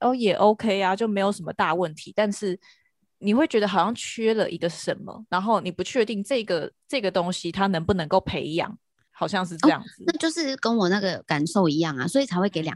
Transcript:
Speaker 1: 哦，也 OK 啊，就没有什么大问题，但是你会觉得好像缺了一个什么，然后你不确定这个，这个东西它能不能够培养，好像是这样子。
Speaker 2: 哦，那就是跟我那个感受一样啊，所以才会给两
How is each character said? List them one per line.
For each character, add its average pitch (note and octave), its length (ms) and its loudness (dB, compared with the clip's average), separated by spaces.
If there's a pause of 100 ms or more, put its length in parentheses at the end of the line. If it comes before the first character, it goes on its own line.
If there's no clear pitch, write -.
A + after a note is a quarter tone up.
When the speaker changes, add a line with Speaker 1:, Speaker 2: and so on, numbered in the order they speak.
Speaker 1:
哦， B3 120 2
也 A#3 200 2
OK G#3 480 4
啊， F#3+ 120 2
就 A3+ 140 0
没 G3+ 140 0
有 G3 100 4
什 G#3 100 -6
么 D#3+ 120 -8
大 F3+ 200 0
问 E3+ 220 -2
题， - 180 -16
但 G#3 180 2
是 G3 280 -4 (600)
你 G3+ 140 2
会 C#4+ 140 4
觉 A3+ 120 2
得 G3+ 60 4
好 F#3+ 180 2
像 G#3+ 120 0
缺 A3 380 -2
了 G#3+ 160 0
一 E3+ 80 -8
个 E3 120 -2
什 - 320 -6
么， A3 280 -16
然 F3+ 120 0
后 G#3 200 2
你 F3+ 100 -6
不 F3+ 120 -8
确 A3+ 220 0
定 G3+ 180 -4
这 A#3+ 200 -2
个， E3+ 280 -4 (160)
这 C#4 120 -2
个 G3+ 100 0
东 F3+ 220 0
西 E3+ 220 -6
它 G3 140 2
能 E3+ 180 0
不 G#3 80 2
能 F3+ 140 0
够 F#3 120 2
培 D3 340 -4
养， E3+ 240 -2 (340)
好 - 140 -4
像 F#3 200 -2
是 E3+ 100 -10
这 B3+ 140 4
样 D3+ 120 2
子。 - 220 -20
Speaker 2:
哦， - 40 -16
那 E4 100 -2
就 E4 120 0
是 D4 280 -4
跟 A#3 180 0
我 F#3+ 140 4
那 G3+ 100 2
个 F3+ 260 -2
感 D3+ 220 0
受 F#3 220 4
一 D3 100 2
样 D#3+ 160 0
啊， C3+ 120 -4
所 C4+ 140 2
以 C#4 40 0
才 F3+ 140 -4
会 G3 100 2
给 E3 120 -2
两 D#3+ 140 -6